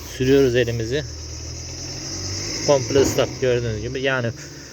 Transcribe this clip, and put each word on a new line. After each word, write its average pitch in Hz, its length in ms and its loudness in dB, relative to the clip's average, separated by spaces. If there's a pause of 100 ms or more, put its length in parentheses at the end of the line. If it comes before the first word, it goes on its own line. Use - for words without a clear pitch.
(160)
Sürüyoruz 131 400 6
elimizi. 120 480 0 (1600)
Komple 139 340 4
ıslak 123 280 2 (120)
gördüğünüz 120 420 0
gibi. 127 180 -4
Yani 131 300 0 (420)